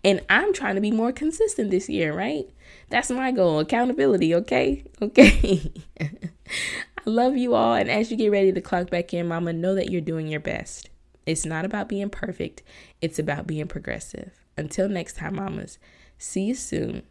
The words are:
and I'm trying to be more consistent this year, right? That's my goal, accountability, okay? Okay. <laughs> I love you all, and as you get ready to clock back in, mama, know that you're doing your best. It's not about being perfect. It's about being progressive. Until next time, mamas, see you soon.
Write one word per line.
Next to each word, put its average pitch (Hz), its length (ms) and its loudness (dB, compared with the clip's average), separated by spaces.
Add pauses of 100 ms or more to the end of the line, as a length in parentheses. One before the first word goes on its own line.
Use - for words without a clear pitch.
and 196 240 4
I'm 370 240 4
trying 233 220 -2
to 196 60 0
be 208 100 0
more 233 200 2
consistent 311 600 0
this 190 180 0
year, 151 240 -2
right? 262 340 -4 (420)
That's 240 220 -2
my 254 200 -2
goal, 175 280 4
accountability, 233 760 2
okay? 254 500 0 (160)
Okay. - 720 6 (140)
<laughs> - 120 -20
I - 1080 -8
love 240 260 2
you 247 180 2
all, 226 200 4
and 226 180 2
as 226 200 0
you 220 60 -2
get 214 140 2
ready 196 220 4
to 185 80 -2
clock 180 280 -4
back 175 240 -2
in, 170 140 -2
mama, 170 240 -2
know 175 240 0
that 185 140 -2
you're 180 100 -2
doing 160 280 -4
your 151 120 -6
best. - 500 -8 (360)
It's 160 200 -2
not 160 200 -4
about 214 240 -6
being 202 200 -4
perfect. - 540 -8 (380)
It's 160 180 -4
about 151 280 -4
being 151 200 -4
progressive. - 640 -10 (260)
Until 185 320 -2
next 180 280 -6
time, 160 180 -8
mamas, - 440 -8 (380)
see - 260 -6
you 240 120 -2
soon. - 560 -6